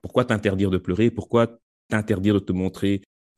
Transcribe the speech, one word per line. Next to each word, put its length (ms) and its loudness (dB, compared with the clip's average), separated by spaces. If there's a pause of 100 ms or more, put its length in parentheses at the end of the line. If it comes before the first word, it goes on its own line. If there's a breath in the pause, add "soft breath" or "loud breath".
pourquoi 220 0
t'interdire 440 0
de 80 2
pleurer ? 340 0
Pourquoi 480 -2 (300)
t'interdire 460 0
de 40 2
te 140 -4
montrer 480 -4 (360)